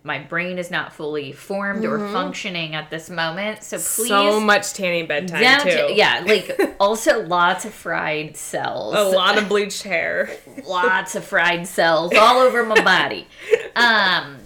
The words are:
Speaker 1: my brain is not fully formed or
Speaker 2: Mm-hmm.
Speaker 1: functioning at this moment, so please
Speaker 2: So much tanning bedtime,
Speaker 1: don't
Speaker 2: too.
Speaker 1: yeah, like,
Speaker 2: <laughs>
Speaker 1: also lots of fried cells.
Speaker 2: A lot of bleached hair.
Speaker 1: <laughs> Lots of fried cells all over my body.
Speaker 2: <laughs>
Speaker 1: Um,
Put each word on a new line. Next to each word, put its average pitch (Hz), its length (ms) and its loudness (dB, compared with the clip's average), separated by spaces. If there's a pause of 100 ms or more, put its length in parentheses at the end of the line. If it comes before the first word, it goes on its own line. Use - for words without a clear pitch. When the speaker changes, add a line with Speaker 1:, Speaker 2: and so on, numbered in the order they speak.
Speaker 1:
my 143 160 -6
brain 175 400 -6
is 175 120 -8
not 160 220 -6
fully 147 400 -8
formed 196 520 -6
or 214 140 -2
Speaker 2:
Mm-hmm. 208 140 -6
Speaker 1:
functioning 185 640 -6
at 156 160 -8
this 160 180 -10
moment, 180 540 -6
so - 160 -10
please 220 300 -4
Speaker 2:
So 208 320 4
much 208 340 2
tanning 175 320 -2
bedtime, 165 340 -2
Speaker 1:
don't 220 480 4
Speaker 2:
too. 185 60 -2
Speaker 1:
yeah, 170 320 2
like, 208 340 0 (160)
Speaker 2:
<laughs> - 40 -4
Speaker 1:
also 214 460 2
lots 175 380 2
of 208 80 -12
fried 156 640 -6
cells. 156 580 -6
Speaker 2:
A 214 80 2 (140)
lot 190 220 4
of 208 100 -2
bleached 202 360 -2
hair. 170 460 -2 (180)
Speaker 1:
<laughs> - 180 -16
Lots 190 500 0
of 175 80 -6
fried 175 420 0
cells 165 480 2
all 233 240 8
over 240 260 4
my 220 200 2
body. 151 480 0
Speaker 2:
<laughs> - 40 -20 (380)
Speaker 1:
Um, 185 720 2